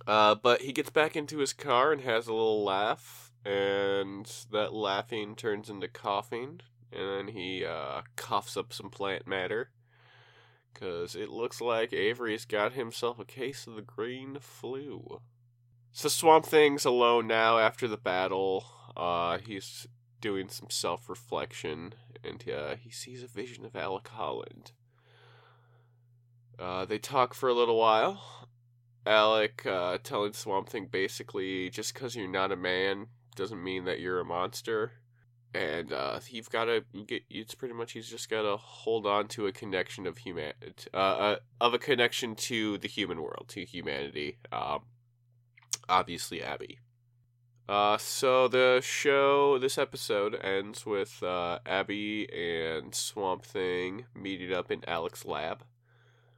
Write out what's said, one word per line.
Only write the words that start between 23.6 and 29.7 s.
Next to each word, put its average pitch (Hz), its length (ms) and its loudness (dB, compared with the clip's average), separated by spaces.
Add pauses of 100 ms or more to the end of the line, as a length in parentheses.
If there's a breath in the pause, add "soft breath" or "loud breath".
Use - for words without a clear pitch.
of 113 100 -16
Alec 95 340 -6
Holland. 78 640 -8 (1900 soft breath)
Uh, 92 260 -4
they 107 140 -2
talk 127 360 0
for 131 140 0
a 120 60 4
little 117 240 4
while. 113 720 2 (560)
Alec, 107 600 6
uh, 90 340 0